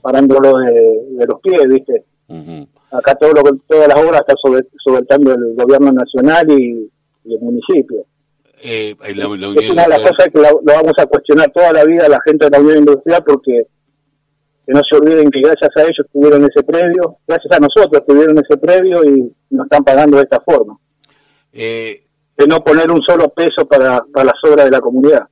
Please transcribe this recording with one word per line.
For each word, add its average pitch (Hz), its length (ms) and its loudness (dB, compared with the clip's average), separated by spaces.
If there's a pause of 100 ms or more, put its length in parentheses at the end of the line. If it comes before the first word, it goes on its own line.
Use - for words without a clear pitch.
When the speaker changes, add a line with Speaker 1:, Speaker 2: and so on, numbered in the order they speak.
Speaker 1:
parándolo 135 580 0
de, 113 420 0 (100)
de 123 160 -4
los - 140 -8
pies, 175 260 0
¿viste? 131 380 -2 (240)
Speaker 2:
Ujú. 147 400 -20 (240)
Speaker 1:
Acá 135 240 -2
todo 151 160 0
lo 147 100 2
que, 139 240 2
todas 156 220 2
las 143 100 2
obras 160 220 0
está 185 200 0
sobre-, 127 280 -2 (100)
solventando 131 560 0
el 117 220 -6
gobierno 135 340 2
nacional 135 580 -2
y, 120 400 -2 (360)
y 113 100 -12
el 107 60 -10
municipio. 123 680 -6 (560)
Speaker 2:
Eh, 110 400 -10
eh, 101 140 -14
la, 98 80 -8
la 101 100 -8
Speaker 1:
Es 101 220 -8
Speaker 2:
Unión 110 160 -2
Speaker 1:
una 165 100 0
de 170 60 2
las 156 100 0
Speaker 2:
Industrial. - 120 0
Speaker 1:
cosas - 220 0
que 156 60 0
la, 147 120 4
lo 151 300 2
vamos 160 180 -2
a 151 80 2
cuestionar 147 440 0
toda 175 220 0
la 156 120 2
vida 165 220 0
a - 40 2
la 135 140 2
gente 151 200 0
de 143 60 2
la 143 100 4
Unión 151 180 2
Industrial, 147 480 0
porque 131 400 -2 (1000)
que 135 80 -10
no 143 160 2
se 151 80 0
olviden 151 340 2
que 135 100 -6
gracias 156 360 0
a 156 60 2
ellos 160 300 -2
tuvieron 143 320 2
ese 143 180 0
predio, 170 540 -4 (100)
gracias 165 260 -4
a 170 60 2
nosotros 151 480 2
tuvieron 156 320 2
ese 147 200 0
predio 180 440 0
y 135 320 0 (160)
nos 135 140 -4
están 147 180 0
pagando 139 360 2
de 139 40 2
esta 131 180 -2
forma. 117 380 -2 (760)
Speaker 2:
Eh, 113 520 -12 (320)
Speaker 1:
De 143 100 4
no 160 160 0
poner 160 280 0
un 165 120 -2
solo 170 280 0
peso 165 360 -4
para, 131 460 0
para 135 140 0
las - 180 -2
obras 147 220 4
de 127 40 2
la 135 100 0
comunidad. 131 520 0